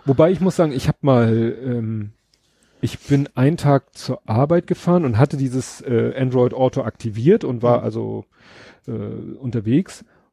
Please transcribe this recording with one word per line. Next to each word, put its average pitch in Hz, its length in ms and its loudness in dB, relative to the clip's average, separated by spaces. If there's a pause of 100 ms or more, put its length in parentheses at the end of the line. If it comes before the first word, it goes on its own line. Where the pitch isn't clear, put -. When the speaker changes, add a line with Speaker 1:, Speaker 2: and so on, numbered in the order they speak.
Speaker 1:
wobei 143 260 4
ich 170 100 0
muss 185 160 0
sagen, 160 160 2
ich 127 140 -4
hab - 160 -2
mal, 117 640 2
ähm, 110 480 -6 (680)
ich - 180 -4
bin 139 340 0
einen 147 220 2
Tag - 400 0
zur - 320 -8
Arbeit 147 380 0
gefahren 175 380 0
und 117 140 0
hatte 143 200 2
dieses, 131 420 -4
äh, 117 360 0
Android 127 380 2
Auto 127 280 0
aktiviert 117 600 0
und 123 180 -4
war 120 160 4
Speaker 2:
Mhm. - 60 -6
Speaker 1:
also, 107 400 -6 (600)
äh, 123 60 -10 (460)
unterwegs 120 680 -2 (280)